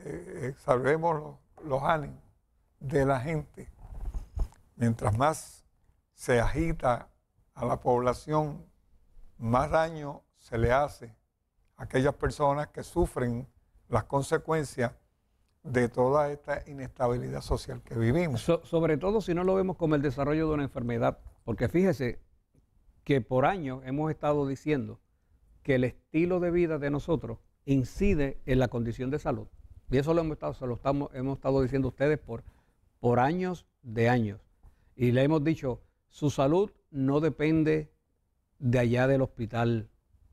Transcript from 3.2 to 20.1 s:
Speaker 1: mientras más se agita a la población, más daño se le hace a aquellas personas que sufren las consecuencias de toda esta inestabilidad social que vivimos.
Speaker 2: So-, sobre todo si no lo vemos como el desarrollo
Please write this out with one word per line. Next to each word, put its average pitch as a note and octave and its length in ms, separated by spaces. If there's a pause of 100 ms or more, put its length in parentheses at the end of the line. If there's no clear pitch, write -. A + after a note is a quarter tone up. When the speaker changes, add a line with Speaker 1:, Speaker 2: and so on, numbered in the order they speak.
Speaker 1:
mientras A#2 420
más - 480 (480)
se B2 260
agita C#3+ 680 (440)
a B2+ 120
la B2 140
población, C#3 840 (720)
más B2+ 340
daño D#3+ 500 (160)
se - 200
le A#2 140
hace B2+ 440 (640)
a C3 60
aquellas C3 300
personas C#3+ 540
que - 160
sufren B2+ 640 (420)
las A2 160
consecuencias C#3 880 (720)
de B2 260
toda C#3+ 420
esta C#3+ 380
inestabilidad C3 720
social B2 400
que - 140
vivimos. B2 460
Speaker 2:
So-, E3+ 240
sobre D#3+ 320
todo G3+ 240
si F3 120
no F3+ 100
lo F#3+ 120
vemos F#3+ 220
como D#3 180
el C#3 60
desarrollo C#3+ 460